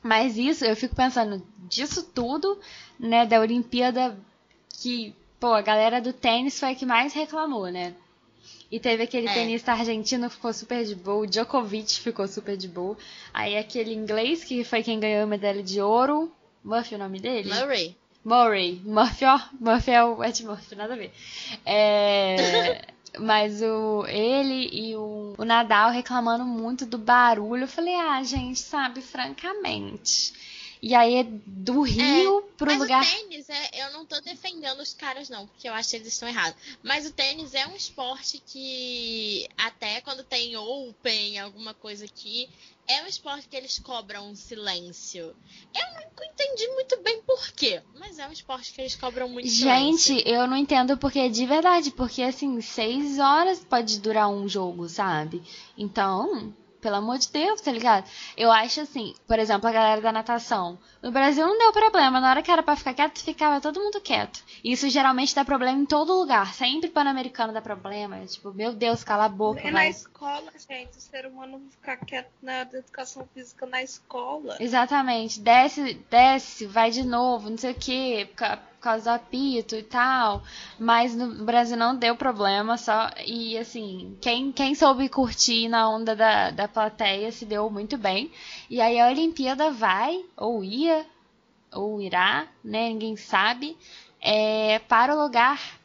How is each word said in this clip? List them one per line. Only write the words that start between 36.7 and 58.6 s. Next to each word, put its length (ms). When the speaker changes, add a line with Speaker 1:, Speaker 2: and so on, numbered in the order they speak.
Speaker 2:
Mas 200
o 80
tênis 400
é 140
um 80
esporte 720
que, 1000
até 440
quando 200
tem 340
Open, 840
alguma 340
coisa 300
aqui, 440
é 160
um 60
esporte 400
que 80
eles 240
cobram 500
um 60
silêncio. 960
Eu 120
nunca 200
entendi 440
muito 340
bem 200
por 340
quê, 260
mas 220
é 80
um 40
esporte 400
que 80
eles 140
cobram 340
muito 200
Speaker 1:
Gente, 540
Speaker 2:
silêncio. 260
Speaker 1:
eu 180
não 100
entendo 400
porque 320
de 160
verdade, 460
porque 320
assim, 380
seis 580
horas 400
pode 300
durar 320
um 180
jogo, 400
sabe? 540
Então, 800
pelo 140
amor 240
de 140
Deus, 280
tá 120
ligado? 360
Eu 160
acho 300